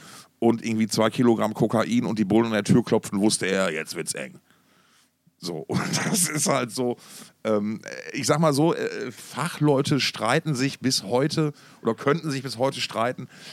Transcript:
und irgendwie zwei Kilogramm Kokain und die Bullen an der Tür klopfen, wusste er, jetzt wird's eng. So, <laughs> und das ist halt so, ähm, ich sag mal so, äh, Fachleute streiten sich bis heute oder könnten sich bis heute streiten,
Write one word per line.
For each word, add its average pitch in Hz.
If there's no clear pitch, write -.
und 117
irgendwie 110
zwei 110
Kilogramm 110
Kokain 113
und 110
die 107
Bullen 113
an 110
der 104
Tür 120
klopfen, 104
wusste 104
er, 95
jetzt 78
wird's 82
eng. 65
So, 85
<laughs> -
und -
das 175
ist 151
halt 127
so, 120
ähm, 107
ich 120
sag 147
mal 160
so, 151
äh, 113
Fachleute 143
streiten 135
sich 135
bis 131
heute 147
oder 113
könnten 151
sich 131
bis 117
heute 123
streiten, 120